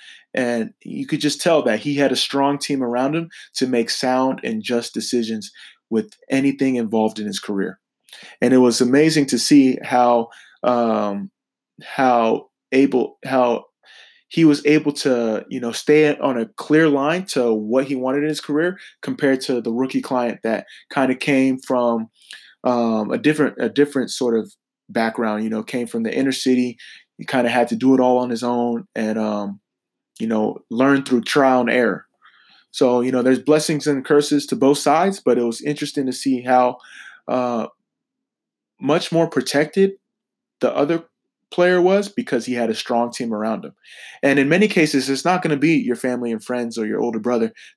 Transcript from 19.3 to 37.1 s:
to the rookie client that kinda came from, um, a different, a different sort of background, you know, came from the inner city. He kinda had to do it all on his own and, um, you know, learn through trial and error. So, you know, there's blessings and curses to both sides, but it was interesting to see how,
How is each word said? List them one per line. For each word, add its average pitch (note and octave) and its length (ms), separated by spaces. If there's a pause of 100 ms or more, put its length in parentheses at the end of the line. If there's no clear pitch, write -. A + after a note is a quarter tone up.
to B2 180
the A2+ 120
rookie C3 300
client A#2+ 400
that A2+ 240 (260)
kinda C3 220
came C3 500
from, A#2 440 (560)
um, A#2 480
a B2 60
different, D3 420
a B2 80
different C3+ 420
sort A#2+ 260
of G#2 160 (360)
background, A2 560
you A2 60
know, A2 120
came A#2+ 240
from A#2 160
the A2 100
inner C3+ 200
city. B2+ 440 (420)
He - 60
kinda B2 240
had A#2+ 200
to A2+ 80
do C3 180
it C3 60
all B2+ 180
on B2 120
his A#2 120
own A#2+ 540
and, A2 200
um, G#2 440 (580)
you A2+ 80
know, G#2+ 320 (120)
learn C3+ 340
through B2 180
trial C3 380
and A#2+ 100
error. A#2 360 (640)
So, B2 300
you B2+ 100
know, B2+ 100
there's B2+ 160
blessings D3+ 480
and C#3 180
curses D3 420
to B2 100
both C#3 220
sides, F3 460
but D#3+ 140
it A#2+ 60
was A#2 180
interesting D3 440
to B2+ 60
see B2+ 300
how, B2 360 (500)